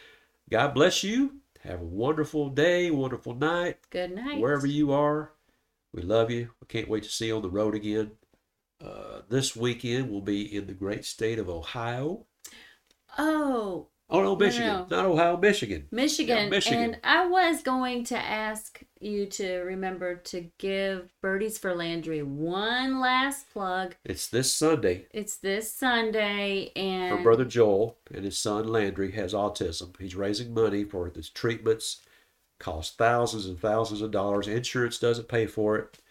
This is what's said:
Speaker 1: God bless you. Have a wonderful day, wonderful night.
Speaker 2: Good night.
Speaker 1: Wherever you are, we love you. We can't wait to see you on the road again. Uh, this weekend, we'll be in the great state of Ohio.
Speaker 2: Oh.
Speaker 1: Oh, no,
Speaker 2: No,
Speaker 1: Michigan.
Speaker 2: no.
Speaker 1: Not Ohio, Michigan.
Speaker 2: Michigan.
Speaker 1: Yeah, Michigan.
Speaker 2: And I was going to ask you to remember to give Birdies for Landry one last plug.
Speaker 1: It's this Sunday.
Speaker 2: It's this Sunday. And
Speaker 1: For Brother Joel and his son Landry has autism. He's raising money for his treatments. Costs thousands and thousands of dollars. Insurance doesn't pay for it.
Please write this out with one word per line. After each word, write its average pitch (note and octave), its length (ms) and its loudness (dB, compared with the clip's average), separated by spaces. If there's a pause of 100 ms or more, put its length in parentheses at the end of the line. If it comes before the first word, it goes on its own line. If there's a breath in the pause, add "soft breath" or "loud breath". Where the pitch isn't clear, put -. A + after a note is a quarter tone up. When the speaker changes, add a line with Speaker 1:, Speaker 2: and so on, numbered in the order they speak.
(500 loud breath)
Speaker 1:
God B2+ 240 4
bless E3 300 4
you. B3+ 320 0 (240)
Have F#2 200 -10
a E2+ 40 -8
wonderful C#3+ 640 -2
day, F3 420 2
wonderful B2+ 440 -2
night. E3+ 440 -2 (120)
Speaker 2:
Good F3+ 240 -6
night. B3 260 -6
Speaker 1:
Wherever C#3 260 2
you D3 260 2
are, D3 400 2 (600)
we E2+ 100 -8
love A2+ 280 4
you. A#2+ 200 -4 (100)
We - 60 -20
can't A2+ 220 -6
wait G#2+ 160 0
to - 60 -12
see - 180 -4
you A2 80 0
on A2 60 -4
the G2 80 -2
road G#2 240 0
again. G#2+ 380 -2 (720)
Uh, G1+ 460 -12
this B2+ 260 0
weekend, A#2+ 560 -2
we'll G2+ 120 -4
be G2+ 200 0 (140)
in G2 100 -4
the F#2+ 80 -10
great F#2+ 300 -6
state A2+ 340 -4
of G2 100 -4
Ohio. A#2+ 800 -6 (920 loud breath)
Speaker 2:
Oh. C4+ 680 0 (220)
Speaker 1:
Oh, - 100 4
no, G3 140 4
Speaker 2:
No, - 20 0
Speaker 1:
Michigan. A3+ 320 4
Speaker 2:
no. F#3+ 220 -2
Speaker 1:
Not F3+ 160 2
Ohio, E3+ 320 6
Michigan. C3 520 2
Speaker 2:
Michigan. B3+ 460 2
Speaker 1:
Yeah, G#3 140 2
Michigan. A3 320 2
Speaker 2:
And A3+ 200 -2
I E4+ 240 4
was F4+ 360 4
going B3+ 420 0
to A#3+ 140 -4
ask G#3+ 640 -6 (180)
you G#3 260 -2
to F#3 340 -4
remember F#3 560 -4
to F3 420 -10
give G3 520 -2 (120)
Birdies G3 340 -2
for F#3 180 -2
Landry E3 480 -4
one G3+ 800 -2
last C4 500 0
plug. F#3 540 -4
Speaker 1:
It's - 240 -6
this C3 260 0
Sunday. A#2 560 2
Speaker 2:
It's G#3 280 -8
this G3+ 340 -4
Sunday. G#3 1040 0
And F#3 400 -2
Speaker 1:
For - 80 -2
Brother A#2 220 6
Joel A2+ 500 4 (160)
and G2 140 -6
his G2 100 -6
son G#2+ 320 -2
Landry G2 440 0
has G2+ 200 -4
autism. G2 640 -2
He's F#2+ 160 -10
raising G#2 380 -4
money G#2 320 2
for F#2 240 -6
his D#2+ 220 -12
treatments. A2+ 720 -2 (580 soft breath)
Costs D#2+ 340 -8
thousands A2+ 520 2
and F2 120 -8
thousands G#2+ 440 0
of A2 80 -4
dollars. G2+ 360 0
Insurance A#2+ 520 -2
doesn't A#2 300 0
pay A#2 180 0
for G#2+ 320 2
it. - 200 -10 (120 soft breath)